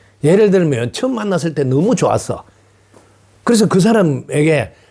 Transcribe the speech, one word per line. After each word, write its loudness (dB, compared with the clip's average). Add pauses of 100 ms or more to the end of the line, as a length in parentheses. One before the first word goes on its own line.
(240)
예를 4
들면 0
처음 -4
만났을 -4
때 -2
너무 0
좋았어. -2 (1040)
그래서 2
그 2
사람에게 0 (180)